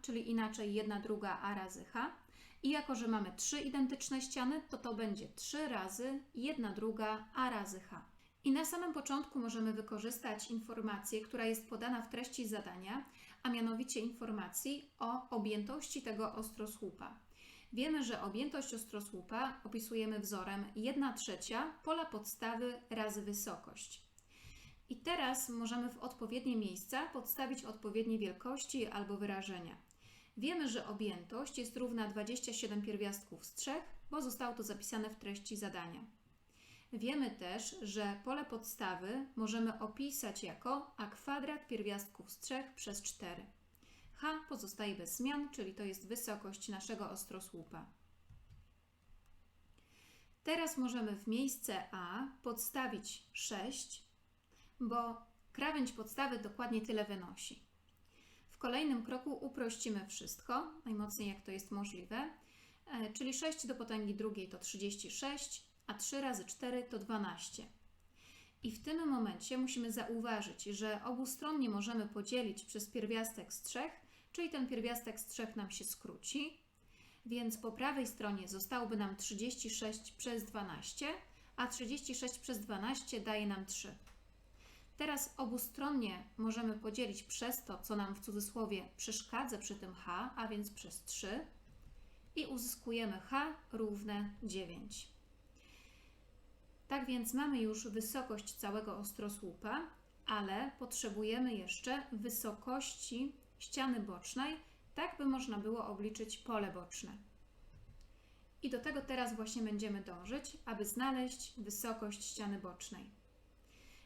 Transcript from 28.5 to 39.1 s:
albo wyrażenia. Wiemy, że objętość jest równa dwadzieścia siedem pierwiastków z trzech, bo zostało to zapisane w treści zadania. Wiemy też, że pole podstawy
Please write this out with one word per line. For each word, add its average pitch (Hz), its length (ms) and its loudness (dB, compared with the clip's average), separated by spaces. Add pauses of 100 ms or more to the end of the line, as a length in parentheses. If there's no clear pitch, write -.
albo 202 300 0
wyrażenia. 196 600 -2 (600)
Wiemy, 302 320 4
że 226 180 0
objętość 208 720 -2
jest 233 180 -2
równa 233 320 2
dwadzieścia 214 440 0
siedem 208 300 2
pierwiastków 202 600 -2
z - 100 -10
trzech, 294 280 0 (280)
bo 294 120 2
zostało 240 320 0
to 233 80 -4
zapisane 214 480 0
w 214 80 -10
treści 202 380 -4
zadania. 185 440 -2 (920)
Wiemy 240 380 4
też, 196 520 -2
że 202 420 2
pole 277 200 2
podstawy 220 840 -2 (100)